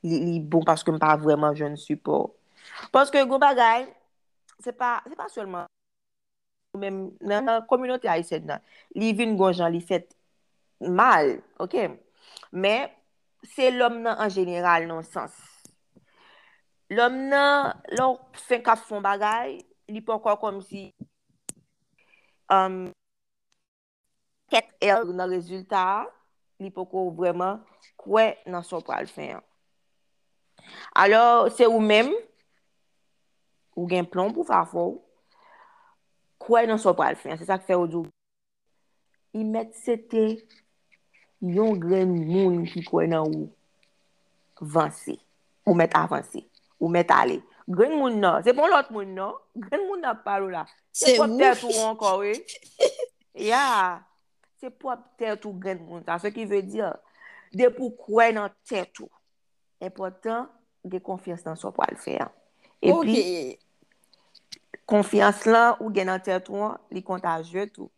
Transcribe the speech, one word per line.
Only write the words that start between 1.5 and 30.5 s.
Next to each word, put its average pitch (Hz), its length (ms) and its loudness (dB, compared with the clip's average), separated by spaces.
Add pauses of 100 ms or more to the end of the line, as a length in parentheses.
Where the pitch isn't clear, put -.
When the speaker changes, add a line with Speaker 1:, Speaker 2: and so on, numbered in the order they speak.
Speaker 1:
jwenn 147 240 -6
sipò. 147 540 -4 (600)
Paske 277 340 4
gwo 262 140 -2
bagay, 247 460 4 (720)
se 247 140 -10
pa, 240 340 -4
se 294 80 -18
pa - 140 -12
sèlman, 190 380 -12 (1040)
menm 196 380 -8 (100)
nan, 208 240 -2
nan 226 220 0
kominote 247 420 -2
ayisyen 165 360 -4
nan, 151 140 -10 (360)
li 220 180 0
vin 220 240 0
gwo 185 160 4
jan 170 180 0
li 170 80 -2
fèt 175 300 -4 (720)
mal, 180 560 4 (220)
ok? 180 400 -4 (520)
Men, 202 380 -2 (540)
se 262 260 0
lòm 240 320 0
nan 226 160 -2
an 208 120 0
jeneral 175 580 0
nan 165 160 -8
sans. - 340 -12 (1500)
Lòm 240 240 2 (160)
nan, 285 480 2 (160)
lò 262 160 0 (240)
fin 240 300 -4
k 233 100 4
ap 226 80 0
fè - 160 -12
yon 202 80 -8
bagay, 214 540 -2 (280)
li 214 140 -12
pa 220 160 -4
ankò 214 240 0
kòm 196 240 -8
si, 196 220 -16 (1600)
euh, 190 400 0 (1600)
kèt 226 200 2 (100)
èl 196 320 2
nan 180 160 -4
rezilta, 185 540 -4 (760)
li 190 140 -12
pa 180 80 -10
ankò 185 320 -6
vreman 180 460 -2 (400)
kwè 214 320 2 (180)
nan 175 160 -10
sa 175 160 -10
pral - 260 -8
fè. - 280 -14 (1600)